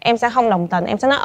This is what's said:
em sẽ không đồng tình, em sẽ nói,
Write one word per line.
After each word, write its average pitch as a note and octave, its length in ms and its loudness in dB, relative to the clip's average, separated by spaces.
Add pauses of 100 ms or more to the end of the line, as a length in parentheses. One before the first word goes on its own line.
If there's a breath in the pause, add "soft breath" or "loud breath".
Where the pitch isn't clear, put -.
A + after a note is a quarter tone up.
em A#3 160 2
sẽ A#3+ 140 -2
không A#3 200 2
đồng F3 180 0
tình, F3 160 -2
em - 140 -4
sẽ B3+ 100 0
nói, C#4 160 2